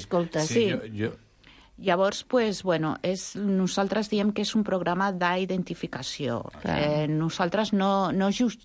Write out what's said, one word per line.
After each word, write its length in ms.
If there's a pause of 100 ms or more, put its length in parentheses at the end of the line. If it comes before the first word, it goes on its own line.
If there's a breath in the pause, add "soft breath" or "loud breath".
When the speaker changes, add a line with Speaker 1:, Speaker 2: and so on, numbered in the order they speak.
Speaker 1:
escolta. 420
Speaker 2:
Sí, 80
Speaker 3:
Sí. 160
Speaker 2:
jo, 380
jo 80 (640 loud breath)
Speaker 3:
Llavors, 440
pues, 400
bueno, 400
és, 320
nosaltres 760
diem 220
que 100
és 140
un 80
programa 480
d'identificació. 1300 (180)
Speaker 1:
Clar. 220
Speaker 3:
Eh, 240
nosaltres 640
no, 380
no 220
ju-, 180 (140)